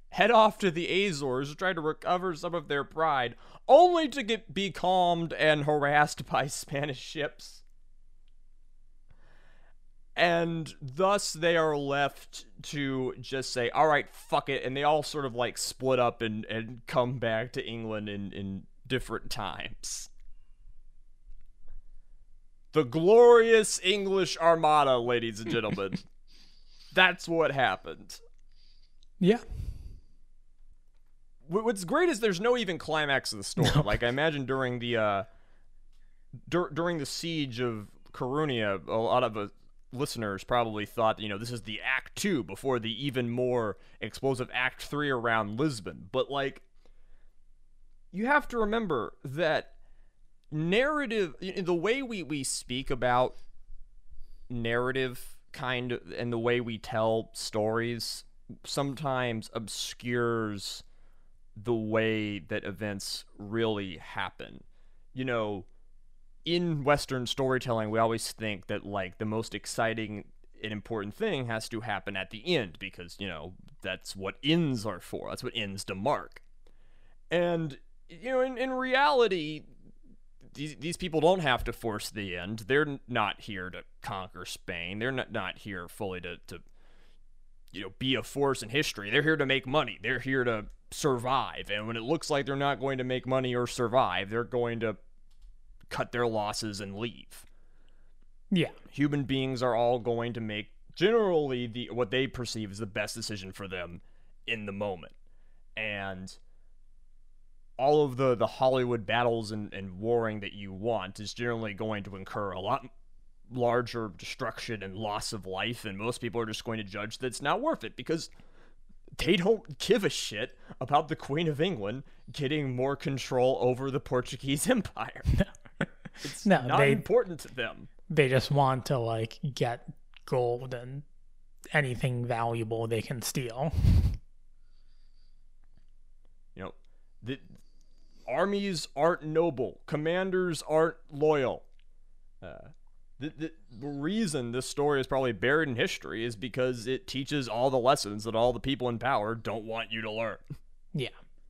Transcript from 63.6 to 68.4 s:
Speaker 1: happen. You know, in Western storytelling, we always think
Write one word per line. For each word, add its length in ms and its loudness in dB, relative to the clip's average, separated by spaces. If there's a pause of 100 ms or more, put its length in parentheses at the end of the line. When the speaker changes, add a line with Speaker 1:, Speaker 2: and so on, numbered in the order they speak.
Speaker 1:
happen. 640 -10 (500)
You 120 -6
know, 400 -2 (760)
in 400 0
Western 440 2
storytelling, 640 0
we 80 2
always 320 0
think 340 -6